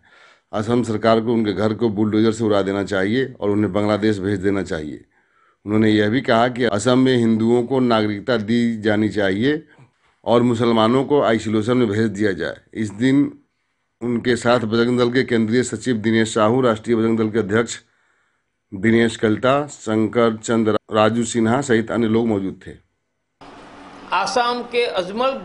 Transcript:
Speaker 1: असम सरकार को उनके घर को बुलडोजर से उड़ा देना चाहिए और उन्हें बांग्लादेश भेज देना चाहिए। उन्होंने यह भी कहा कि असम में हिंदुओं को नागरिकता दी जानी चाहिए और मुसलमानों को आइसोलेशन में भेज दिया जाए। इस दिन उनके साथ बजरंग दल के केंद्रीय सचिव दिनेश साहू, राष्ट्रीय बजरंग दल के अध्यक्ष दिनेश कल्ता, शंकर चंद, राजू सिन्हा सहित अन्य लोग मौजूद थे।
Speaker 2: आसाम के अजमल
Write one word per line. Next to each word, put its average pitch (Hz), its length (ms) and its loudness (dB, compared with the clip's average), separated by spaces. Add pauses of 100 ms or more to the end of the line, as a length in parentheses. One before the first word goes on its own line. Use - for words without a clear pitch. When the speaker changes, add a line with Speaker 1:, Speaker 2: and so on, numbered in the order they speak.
(540)
Speaker 1:
असम 110 300 0
सरकार 110 380 -2
को 117 120 -2
उनके 110 200 0
घर 107 200 0
को 117 180 -2
बुलडोजर 107 400 0
से 110 120 -4
उड़ा 104 180 2
देना 98 220 -2
चाहिए 104 500 -2
और 101 160 -6
उन्हें 104 240 0
बांग्लादेश 104 460 0
भेज 98 200 -4
देना 98 240 -2
चाहिए। 78 420 -10 (600)
उन्होंने 107 260 2
यह 107 180 2
भी 127 140 -2
कहा 120 260 4
कि 123 160 -4
असम 113 340 2
में 131 160 2
हिंदुओं 117 480 2
को 131 180 -2
नागरिकता 110 560 0
दी 117 440 -2
जानी 107 300 0
चाहिए 107 540 -2 (600)
और 120 180 4
मुसलमानों 117 640 2
को 143 180 2
आइसोलेशन 110 540 0
में 123 120 2
भेज 107 200 0
दिया 98 240 -2
जाए। 78 280 -8 (120)
इस 104 180 -6
दिन 131 400 2 (680)
उनके 120 360 0
साथ 120 240 2
बजरंग 117 380 0
दल 123 140 2
के 127 120 2
केंद्रीय 117 400 2
सचिव 117 320 -4
दिनेश 110 360 2
साहू, 117 280 2
राष्ट्रीय 113 340 0
बजरंग 113 220 0
दल 110 120 0
के 110 100 -2
अध्यक्ष 110 420 -2 (880)
दिनेश 113 460 2
कल्ता, 107 340 0 (160)
शंकर 110 680 0
चंद, 113 320 0 (220)
राजू 110 320 2
सिन्हा 113 380 0
सहित 113 300 0
अन्य 113 160 0
लोग 110 200 2
मौजूद 98 380 -4
थे। 85 60 -16 (1400)
Speaker 2:
आसाम 240 500 0
के 240 200 -2 (100)
अजमल 208 400 -2 (120)